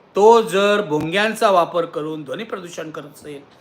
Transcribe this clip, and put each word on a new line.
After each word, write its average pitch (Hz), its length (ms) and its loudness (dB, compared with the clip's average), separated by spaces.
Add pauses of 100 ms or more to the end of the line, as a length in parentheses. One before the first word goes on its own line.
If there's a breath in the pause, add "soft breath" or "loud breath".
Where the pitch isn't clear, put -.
(160)
तो 220 260 6
जर 202 400 2
भोंग्यांचा 185 680 0
वापर 170 340 2
करून 156 400 -8
ध्वनी 139 200 -10
प्रदूषण 175 460 -12
करत 156 140 -14
असेल, 147 380 -18 (180 soft breath)